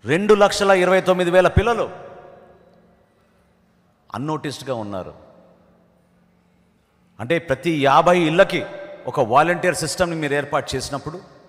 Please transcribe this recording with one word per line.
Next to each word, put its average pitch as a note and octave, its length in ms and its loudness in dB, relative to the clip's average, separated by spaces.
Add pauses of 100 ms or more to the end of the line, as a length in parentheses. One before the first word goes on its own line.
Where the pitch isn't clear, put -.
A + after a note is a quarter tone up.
రెండు G3 280 2 (100)
లక్షల G3 280 2 (120)
ఇరవై F#3 260 4
తొమ్మిది F3+ 220 2
వేల F3+ 260 4
పిల్లలు G#3 280 0 (2250)
అన్‌నోటీస్డ్‌గా C3+ 680 -8 (100)
ఉన్నారు. F#2+ 280 -10 (2000)
అంటే B2 160 -4 (140)
ప్రతి E3 220 -2 (120)
యాభై E3+ 340 6 (120)
ఇళ్ళకి F3 320 2 (480)
ఒక C#3+ 120 -2 (100)
వాలంటీర్ E3 520 2
సిస్టమ్‌ని E3+ 360 -4
మీరు D3 140 -4
ఏర్పాటు C#3 400 -4
చేసినప్పుడు C#3 440 -8 (320)